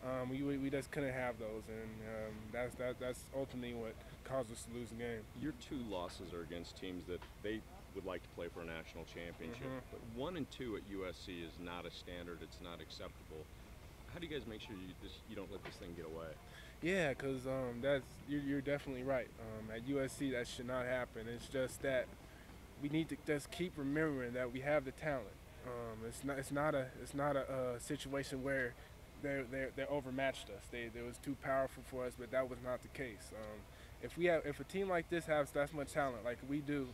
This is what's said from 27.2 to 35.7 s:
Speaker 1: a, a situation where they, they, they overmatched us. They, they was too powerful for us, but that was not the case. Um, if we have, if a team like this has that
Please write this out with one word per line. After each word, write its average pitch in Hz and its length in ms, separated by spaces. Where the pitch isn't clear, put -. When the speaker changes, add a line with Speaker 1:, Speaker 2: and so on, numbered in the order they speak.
Speaker 1:
a, 127 400
a 117 40
situation 135 640
where 131 320
they, 139 300
they, 135 240
they 135 80
overmatched 135 640
us. 101 240
They, 120 200
they 120 100
was 120 160
too 139 260
powerful 135 440
for 127 160
us, 123 140
but 120 140
that 131 180
was 123 140
not 127 180
the 113 60
case. 117 440
Um, 107 280
if 123 140
we 170 80
have, 165 200
if 147 140
a 139 60
team 196 240
like 175 220
this 170 160
has 151 260
that 147 200